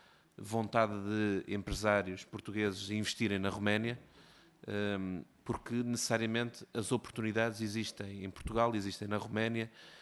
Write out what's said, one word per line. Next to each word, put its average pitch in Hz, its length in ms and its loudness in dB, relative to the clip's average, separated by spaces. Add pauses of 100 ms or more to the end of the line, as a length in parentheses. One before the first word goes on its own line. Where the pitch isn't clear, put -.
(380)
vontade 107 560 2
de 101 600 0
empresários 101 680 2
portugueses 101 680 -2
investirem 104 500 0
na 98 100 0
Roménia, 107 500 0 (640)
ehm, 98 580 -2 (200)
porque - 300 -4
necessariamente 117 1000 0
as 113 180 -2
oportunidades 110 720 0
existem 101 600 -4
em 98 60 -4
Portugal, 113 460 2
existem 101 320 -2
na 104 100 0
Roménia 113 540 -2 (300)